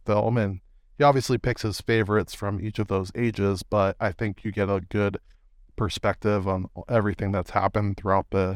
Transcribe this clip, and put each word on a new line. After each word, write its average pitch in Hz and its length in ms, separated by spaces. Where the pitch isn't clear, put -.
film, 107 320
and 98 220
he 143 80
obviously 135 340
picks - 240
his 107 180
favorites 107 540
from 101 260
each 110 180
of 104 100
those 95 260
ages, 98 480
but 98 380
I 104 120
think 107 320
you 104 80
get 101 180
a 98 100
good 101 380
perspective 104 720
on 92 220
everything 104 420
that's 92 200
happened 101 440
throughout 98 340
the 95 260